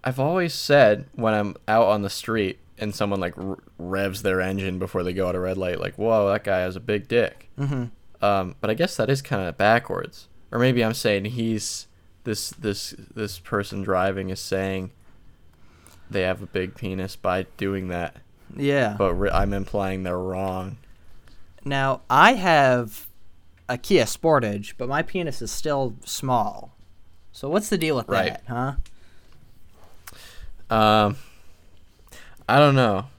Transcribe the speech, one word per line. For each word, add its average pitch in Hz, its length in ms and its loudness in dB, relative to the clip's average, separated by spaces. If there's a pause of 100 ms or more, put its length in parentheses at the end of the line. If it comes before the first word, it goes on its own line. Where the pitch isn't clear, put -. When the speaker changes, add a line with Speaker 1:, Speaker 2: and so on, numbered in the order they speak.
Speaker 1:
I've 127 160 -2
always 170 340 2
said 131 600 6
when 110 200 2
I'm 104 220 0 (120)
out 110 200 6
on 104 140 2
the 98 80 -4
street 107 500 -4 (180)
and 107 160 -6
someone, 101 260 -2
like, 90 180 -4
r-, 95 200 -8 (200)
revs 95 440 -4
their 95 200 0
engine 95 380 -2
before 92 240 -4
they 90 100 -2
go 95 160 0
at 90 60 -2
a 92 40 -4
red 92 180 -2
light, 90 220 -4
like, 85 160 -6
"Whoa, 107 360 2
that 104 120 0
guy 95 160 0
has 92 160 -2
a 95 40 -10
big 107 280 -4
dick." - 500 -2
Speaker 2:
Mm-hmm. 135 280 -4 (380)
Speaker 1:
Um, 98 380 0
but 110 80 -2
I 107 40 2
guess 131 240 -2
that 113 120 0
is 139 120 2
kinda 95 320 -4
backwards. 104 760 0 (240)
Or - 80 -2
maybe 120 240 4
I'm 110 100 0
saying 104 320 0
he's, 113 600 -4 (360)
this, - 280 -4
this, - 400 -6 (220)
this 98 260 -8
person 101 440 -4
driving 95 460 0
is 95 100 -8
saying 95 520 -4 (1160)
they 101 120 -2
have 92 200 -2
a 101 60 -12
big 92 280 -4
penis 92 400 -6
by 95 280 -2 (140)
doing 98 320 -4
that. 85 280 -6 (380)
Speaker 2:
Yeah. 139 420 0
Speaker 1:
But 98 180 4
re-, 95 140 2
I'm 101 240 2
implying 98 500 -2
they're 90 140 -4
wrong. 92 600 -4 (880)
Speaker 2:
Now, 135 440 0
I 160 240 8
have 139 760 2 (640)
a 123 80 -4
Kia 135 280 4
Sportage, 110 720 0
but 123 100 -6
my 139 160 0
penis 165 380 -4
is 110 100 -6
still 135 440 -2 (100)
small. - 680 -2 (600)
So - 160 -8
what's 208 200 0
the 208 80 2
deal 156 200 0
with 113 100 -4
Speaker 1:
Right. 95 400 0
Speaker 2:
that, 123 320 -2 (1900)
huh? 113 60 0
Speaker 1:
Um, 107 420 6 (1300)
I 117 100 6
don't 143 160 8
know. 113 300 4 (140)